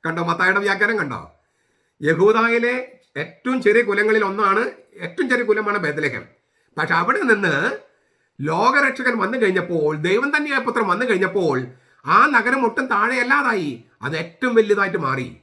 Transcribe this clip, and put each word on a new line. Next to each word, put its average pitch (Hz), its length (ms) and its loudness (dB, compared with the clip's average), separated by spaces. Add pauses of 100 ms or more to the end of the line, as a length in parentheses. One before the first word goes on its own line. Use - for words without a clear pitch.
കണ്ടോ 165 200 -4
മത്തായിയുടെ 185 360 0
വ്യാഖ്യാനം 208 380 0
കണ്ടോ? 131 220 -6 (800)
യഹൂദായിലെ 226 760 2 (420)
ഏറ്റവും 254 460 -6
ചെറിയ 214 200 4
കുലങ്ങളിൽ 208 420 2
ഒന്നാണ്, 196 380 0 (340)
ഏറ്റവും 175 320 -6
ചെറിയ 240 160 0
കുലമാണ് 208 340 0
ബേത്ലഹേം. 147 460 -4 (520)
പക്ഷെ 160 180 -2
അവിടെ 214 280 0
നിന്ന് 202 320 2 (840)
ലോകരക്ഷകൻ 247 800 0
വന്നു 208 200 -2
കഴിഞ്ഞപ്പോൾ, 175 580 0
ദൈവം 196 340 0
തന്നെയായ 294 340 0
പുത്രൻ 240 240 -2
വന്നു 190 180 0
കഴിഞ്ഞപ്പോൾ 185 500 0 (480)
ആ 175 220 4
നഗരം 254 380 2
ഒട്ടും 226 220 -2
താഴെയല്ലാതായി, 240 840 0 (320)
അത് 143 140 -4
ഏറ്റവും 196 380 -4
വലുതായിട്ട് 202 440 2
മാറി. 131 300 -4 (140)